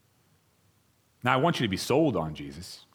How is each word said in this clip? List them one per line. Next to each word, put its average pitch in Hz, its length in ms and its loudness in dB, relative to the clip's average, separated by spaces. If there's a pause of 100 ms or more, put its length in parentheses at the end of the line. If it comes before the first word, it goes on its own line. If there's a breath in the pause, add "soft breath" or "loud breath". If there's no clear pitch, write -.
(1200)
Now, 127 100 2
I 135 40 4
want 160 220 2
you 131 60 0
to 107 40 2
be 92 80 0
sold 131 380 2
on 78 200 -4
Jesus, 73 600 -14